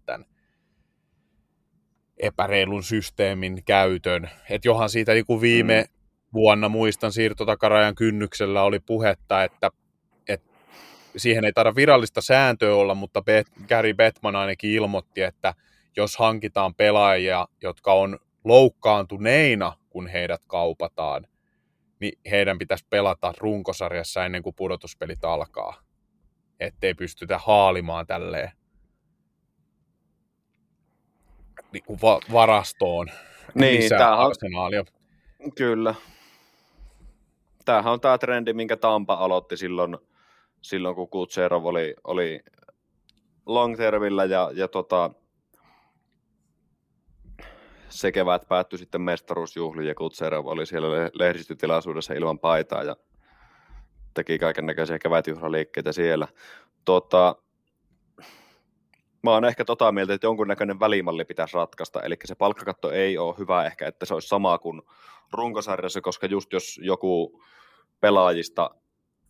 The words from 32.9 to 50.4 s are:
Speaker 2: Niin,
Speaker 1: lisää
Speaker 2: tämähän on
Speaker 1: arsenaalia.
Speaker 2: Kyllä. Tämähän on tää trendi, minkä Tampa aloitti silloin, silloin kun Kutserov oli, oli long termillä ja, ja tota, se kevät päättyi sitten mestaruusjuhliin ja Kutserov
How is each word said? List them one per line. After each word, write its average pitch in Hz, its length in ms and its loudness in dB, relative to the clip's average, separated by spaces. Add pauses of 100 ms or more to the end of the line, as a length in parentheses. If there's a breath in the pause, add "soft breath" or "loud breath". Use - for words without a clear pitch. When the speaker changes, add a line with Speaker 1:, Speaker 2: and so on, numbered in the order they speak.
Speaker 2:
Niin, 123 280 4
Speaker 1:
lisää 110 140 4
Speaker 2:
tämähän 113 220 4
on 127 60 4
Speaker 1:
arsenaalia. 92 580 -4 (760)
Speaker 2:
Kyllä. 113 380 0 (1700 soft breath)
Tämähän 117 280 2
on 120 80 -4
tää 131 160 2
trendi, 120 360 -4
minkä 113 240 -4
Tampa 107 360 0
aloitti 92 440 -2
silloin, 87 400 -4 (640)
silloin 90 340 -6
kun 87 140 -10
Kutserov 90 560 -2
oli, 85 380 -4
oli 85 360 -4 (1080)
long 117 320 0
termillä 104 480 0
ja, 92 280 0
ja 92 140 -4
tota, 90 420 -2 (2750 loud breath)
se - 220 -6
kevät 90 360 -2
päättyi 92 320 -4
sitten 90 220 -10
mestaruusjuhliin 82 840 -6
ja 76 80 -6
Kutserov 78 500 -6